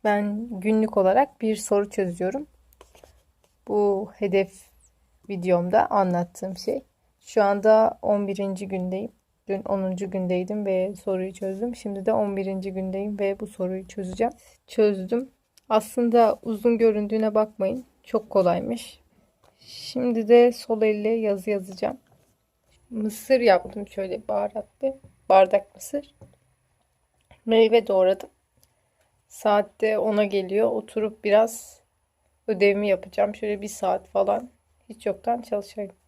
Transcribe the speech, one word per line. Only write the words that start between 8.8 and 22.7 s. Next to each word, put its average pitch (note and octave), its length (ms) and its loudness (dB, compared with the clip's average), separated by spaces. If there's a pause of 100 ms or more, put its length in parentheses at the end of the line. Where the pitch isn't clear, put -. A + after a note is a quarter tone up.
Dün G3 160 -6
onuncu F#3+ 480 -4
gündeydim F#3 540 -2
ve F#3+ 300 -2
soruyu F#3+ 380 -4
çözdüm. G3 420 -8
Şimdi G3 300 -8
de A3 80 2
on G3+ 240 -2
birinci F#3+ 360 -6
gündeyim G3 460 -6
ve G3 200 -2
bu G#3 80 -10
soruyu F#3 400 -8
çözeceğim. G3 460 -6 (340)
Çözdüm. G#3+ 600 0 (400)
Aslında A3+ 720 2
uzun A3+ 360 0
göründüğüne G#3+ 580 2
bakmayın. G#3+ 500 -2 (180)
Çok - 260 -4
kolaymış. F3+ 720 -2 (580)
Şimdi A#3+ 680 -6
de A#3+ 240 8
sol A3 300 -4
elle G#3+ 280 0
yazı G#3+ 400 -2
yazacağım. G3 480 -4 (920)